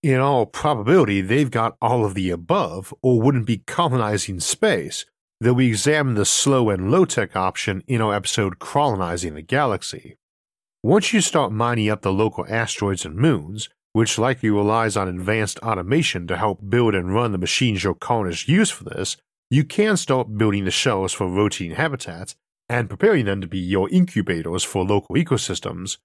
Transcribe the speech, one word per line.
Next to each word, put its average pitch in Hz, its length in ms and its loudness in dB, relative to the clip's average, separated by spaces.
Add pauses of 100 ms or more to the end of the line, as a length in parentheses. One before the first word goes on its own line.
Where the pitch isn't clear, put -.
In 131 160 4
all 131 260 2
probability, 117 760 2
they've 123 300 0
got 113 300 -2
all 117 240 2
of 98 80 -4
the 92 160 -2
above, 90 720 -4
or 123 200 4
wouldn't 123 240 2
be 110 200 -2
colonizing 107 760 0
space, - 680 -2 (360)
though 123 120 4
we 127 140 4
examined 131 500 2
the 101 80 2
slow 127 440 2
and 95 220 0
low-tech 151 440 2
option 92 520 -2
in 120 140 0
our 107 120 2
episode 101 460 -2
Colonizing 92 760 -2
the 78 80 -12
Galaxy. 123 760 -4 (680)
Once 190 300 4
you 214 60 4
start 143 320 0
mining 110 380 0
up 107 140 -2
the 95 100 0
local 107 340 0
asteroids 101 580 -2
and 78 100 -12
moons, 104 540 -2 (240)
which 110 260 2
likely 123 300 0
relies 107 460 2
on 98 120 0
advanced 95 520 -2
automation 98 680 -2
to 90 100 -2
help 101 320 -4
build 117 240 4
and 92 200 -2
run 117 180 0
the 95 60 -4
machines 98 460 0
your 92 120 0
colonists 101 520 -4
use 190 220 2
for - 140 -10
this, - 340 -8 (320)
you 143 140 4
can 208 340 2
start 117 400 -2
building 101 280 2
the 90 60 -2
shells 95 400 0
for 95 160 -4
rotating 92 480 0
habitats 120 600 -6 (340)
and 120 200 -2
preparing 156 360 2
them 98 160 -2
to 92 60 -8
be 95 100 -8
your 92 320 0
incubators 92 760 0
for 92 220 -2
local 101 300 0
ecosystems. 98 880 -4